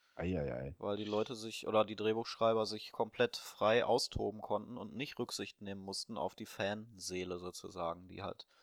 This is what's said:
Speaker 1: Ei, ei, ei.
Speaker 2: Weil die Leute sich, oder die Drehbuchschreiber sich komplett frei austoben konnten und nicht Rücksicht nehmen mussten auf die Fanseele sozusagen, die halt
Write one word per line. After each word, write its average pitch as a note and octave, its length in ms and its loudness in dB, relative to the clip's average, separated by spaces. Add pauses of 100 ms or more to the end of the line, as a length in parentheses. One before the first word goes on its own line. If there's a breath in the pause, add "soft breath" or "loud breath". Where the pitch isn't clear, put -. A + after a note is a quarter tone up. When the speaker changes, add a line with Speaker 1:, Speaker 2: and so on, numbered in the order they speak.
(180)
Speaker 1:
Ei, F#2 200 2
ei, C#2+ 140 2
ei. C2 260 -4
Speaker 2:
Weil G2+ 180 0
die G#2 80 -2
Leute G#2+ 320 0
sich, A2 320 -6
oder G#2+ 160 8
die G#2 140 -6
Drehbuchschreiber A2 680 2
sich G#2+ 280 -6
komplett A#2 420 2
frei - 480 4
austoben G#2 560 2
konnten G#2+ 380 -2
und G#2+ 180 -8
nicht C#3 240 -6
Rücksicht - 420 -6
nehmen G2 200 -6
mussten G2 360 -6
auf - 160 -2
die A2 120 -10
Fanseele F#2 920 -4
sozusagen, F2+ 680 -6
die F2+ 160 -8
halt - 240 -8 (160)